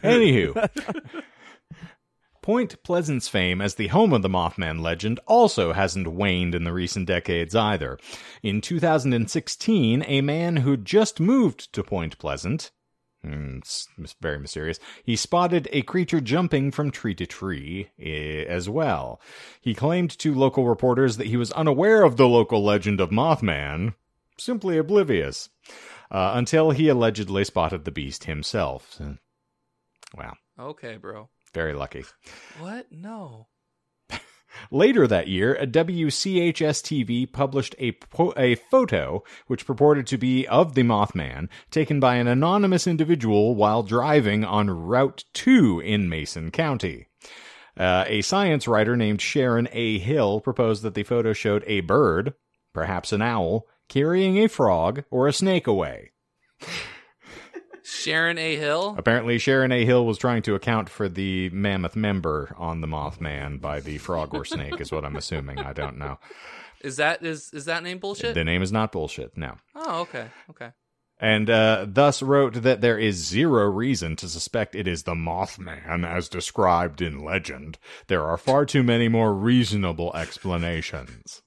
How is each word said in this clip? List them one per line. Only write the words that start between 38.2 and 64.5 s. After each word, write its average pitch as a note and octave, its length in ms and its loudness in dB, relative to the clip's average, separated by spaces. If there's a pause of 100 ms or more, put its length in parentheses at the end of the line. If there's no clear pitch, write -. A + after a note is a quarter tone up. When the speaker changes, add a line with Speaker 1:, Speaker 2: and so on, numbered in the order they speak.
Speaker 1:
a B2+ 200 4
photo G2+ 680 0 (240)
which B2 200 -6
purported C#3 420 4
to C3+ 100 -2
be B2+ 280 2
of D3+ 280 4
the C3 80 4
Mothman, F#2+ 640 0 (220)
taken D3+ 300 0
by B2 160 6
an A#2+ 120 2
anonymous F3+ 580 2
individual B2 680 2
while G#2+ 280 4
driving A2 600 2
on G2+ 240 2
Route G2+ 640 0
two B2+ 480 6
in G2+ 280 0
Mason D#2+ 420 -6
County. F#2+ 560 -4 (720)
Uh, F#2 280 4
a G#2+ 140 0
science F3 480 0
writer A2 280 4
named G#2 260 0
Sharon A#2+ 500 0
A. A2 260 -2
Hill G#2+ 420 0
proposed A2+ 420 0
that G#2+ 120 -4
the G#2 80 -4
photo A2+ 300 0
showed G#2 340 0
a G#2 140 0
bird, G2+ 540 2 (400)
perhaps F2 360 -4
an G#2 120 0
owl, A2 440 -2 (220)
carrying F#3 480 2
a G#3+ 120 4
frog G#2 600 2
or B2+ 180 2
a C#3+ 40 2
snake F#3 340 0
away. D2+ 460 -2 (1800)
Speaker 2:
Sharon E3 460 -2
A. D#3+ 200 -4
Hill? D#3+ 420 -2
Speaker 1:
Apparently, A#2+ 400 0
Sharon C3 340 2
A. B2 140 2
Hill B2 180 4
was A2 140 -2
trying A#2+ 240 0
to G#2+ 120 -2
account G#2+ 360 -2
for G2+ 180 -4
the F#2 420 -4
mammoth F#2+ 460 -2
member E2 600 -2
on E2 240 -6
the D#2+ 40 -6
Mothman D2 760 -8
by D2 180 -6
the D2 160 -10
frog D2+ 380 -6
or C#2+ 100 -8
snake, C#2+ 340 -10